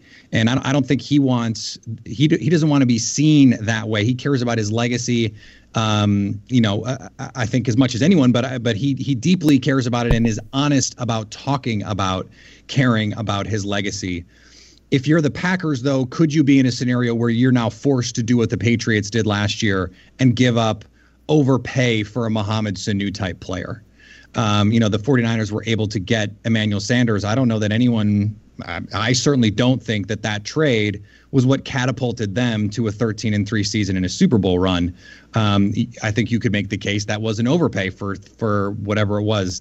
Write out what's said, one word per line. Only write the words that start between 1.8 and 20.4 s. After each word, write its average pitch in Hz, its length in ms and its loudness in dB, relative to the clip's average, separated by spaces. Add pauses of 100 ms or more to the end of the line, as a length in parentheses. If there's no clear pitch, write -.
he 113 240 0
d-, 160 100 2
he 147 120 -2
doesn't 160 180 2
wanna 139 180 4
be 117 120 2
seen 143 600 4
that 110 280 -2
way. 107 160 0
He 123 100 0
cares 131 280 -2
about 117 160 0
his 104 120 -2
legacy, 117 640 0 (400)
um, 104 760 0
you 123 120 2
know, 104 240 0
I, 120 240 -8 (100)
I, 131 180 -12
I 120 100 -2
think 127 220 -2
as 107 100 2
much 131 160 4
as 107 80 -2
anyone, 143 300 6
but 120 120 2
I, 131 140 -6
but 113 180 -2
he, 135 180 -2
he 139 200 -4
deeply 147 440 2
cares 135 280 0
about 120 200 0
it 117 80 4
and 113 120 2
is 104 120 0 (140)
honest 139 460 0
about 113 320 -4
talking 127 540 -4
about 92 440 -4 (380)
caring 113 480 0
about 101 320 -4
his 98 180 -4
legacy. 98 600 -6 (640)
If 131 160 0
you're 156 160 4
the 143 80 0
Packers, 165 520 -4
though, 135 240 0
could 147 280 0
you 151 100 4
be 139 140 6
in 131 80 4
a 120 60 0
scenario 123 420 -2
where 117 160 0
you're 123 220 4
now 117 180 2
forced 131 460 -2
to 123 60 0
do 123 140 2
what 117 140 2
the 107 80 -2
Patriots 113 500 0
did 110 180 0
last 104 360 -2
year 95 280 0 (280)
and 123 180 4
give 123 220 4